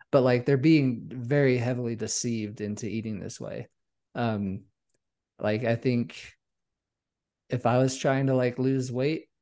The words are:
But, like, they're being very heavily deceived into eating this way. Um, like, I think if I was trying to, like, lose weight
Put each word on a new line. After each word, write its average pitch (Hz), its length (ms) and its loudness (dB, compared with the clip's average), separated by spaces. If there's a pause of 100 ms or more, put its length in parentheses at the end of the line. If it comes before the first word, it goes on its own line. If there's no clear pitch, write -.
(100)
But, 131 140 6
like, 123 200 4
they're 143 140 2
being 135 520 4
very 127 460 2
heavily 120 400 -2
deceived 110 640 -4
into 104 260 -6
eating 107 320 -6
this - 220 -12
way. - 280 -10 (460)
Um, 104 500 -2 (760)
like, 107 260 -2
I 117 100 2
think 120 600 -2 (1120)
if 127 160 -4
I 120 140 4
was 131 180 2
trying 135 300 0
to, 135 80 2
like, 123 240 0
lose 131 340 0
weight 139 380 -4 (120)